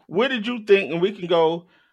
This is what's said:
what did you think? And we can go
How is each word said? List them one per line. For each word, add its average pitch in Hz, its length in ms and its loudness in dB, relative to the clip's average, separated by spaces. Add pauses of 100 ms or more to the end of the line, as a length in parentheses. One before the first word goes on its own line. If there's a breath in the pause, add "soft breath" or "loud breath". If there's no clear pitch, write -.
what 214 200 0
did 247 180 -6
you 240 200 -8
think? 196 260 4
And 170 100 -4
we 202 120 0
can 196 140 -10
go 170 400 0 (260)